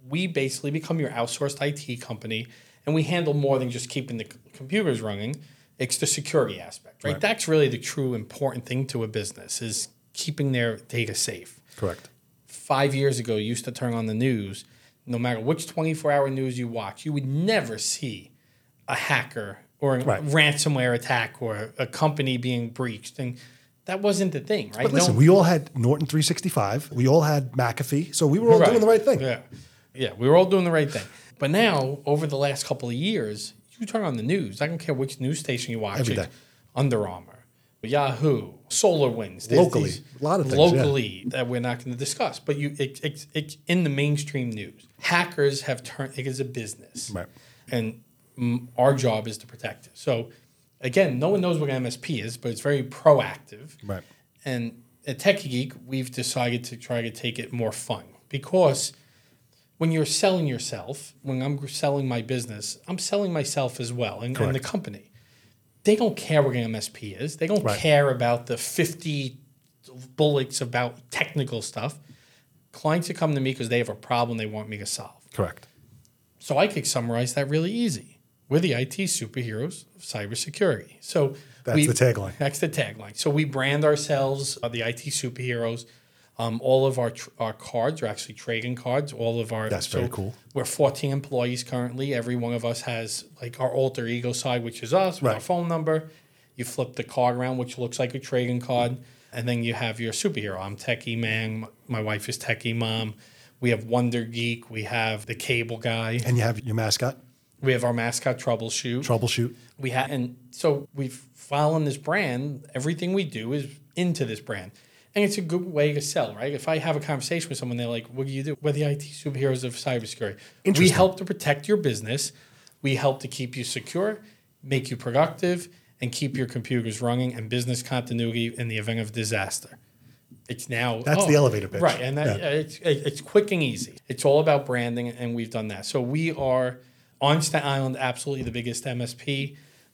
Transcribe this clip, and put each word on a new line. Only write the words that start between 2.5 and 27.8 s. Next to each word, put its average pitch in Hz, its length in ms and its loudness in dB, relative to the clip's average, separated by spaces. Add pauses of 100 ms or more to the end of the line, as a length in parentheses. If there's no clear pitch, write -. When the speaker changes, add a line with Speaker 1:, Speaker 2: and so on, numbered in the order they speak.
Speaker 1:
and 147 80 0
we 160 100 4
handle 165 300 0
more 139 240 2
than 127 120 -2
just 120 180 -6
keeping 123 300 -6
the 110 80 -8
c-, - 60 -20 (200)
computers 143 480 -2
running. 107 380 -6 (420)
It's 127 180 -2
the 151 100 -2
security 120 520 0
aspect, - 460 -14
right? 147 80 0
Speaker 2:
Right. 143 80 -6
Speaker 1:
That's 220 260 0
really 156 220 6
the 123 80 -2
true 131 360 -4
important 120 520 -4
thing 131 220 -2
to 113 180 -4
a - 20 -4
business, 104 540 -6
is 110 260 -4 (240)
keeping 147 400 -2
their 117 260 2
data 110 380 -4
safe. - 440 -6 (160)
Speaker 2:
Correct. - 340 -4 (360)
Speaker 1:
Five 139 480 0
years 135 240 2
ago, 117 200 -2
you 107 80 -2
used 120 200 -4
to 127 60 -8
turn 120 240 -4
on 113 100 -2
the 110 80 -2
news, 107 500 0 (440)
no 120 100 -4
matter 123 220 0
which 156 280 -2
twenty-four 156 440 -2
hour 143 180 4
news 131 300 -2
you 123 80 -4
watch, 113 380 -8
you 156 80 -2
would 139 120 -2
never 147 520 0
see - 540 -6 (560)
a - 80 -2
hacker 110 640 -2 (200)
or 135 180 2
a 127 60 -2
Speaker 2:
Right. 123 200 2
Speaker 1:
ransomware 147 720 4
attack 113 480 -2
or 110 380 -6
a 127 80 -2
company 143 500 0
being 120 320 -2
breached. 117 480 -8
And 123 200 -6 (480)
that 190 160 -4
wasn't 190 320 2
the 147 60 -4
thing, 127 360 -2
right? 120 80 0
Speaker 2:
But 143 100 4
listen, 151 200 6
Speaker 1:
No 107 60 4
Speaker 2:
we 151 100 10
all 190 140 12
had 165 320 4
Norton 139 300 4
three 156 160 2
sixty-five. 143 720 0
We 123 160 4
all 156 140 8
had 147 320 2
McAfee. 131 600 0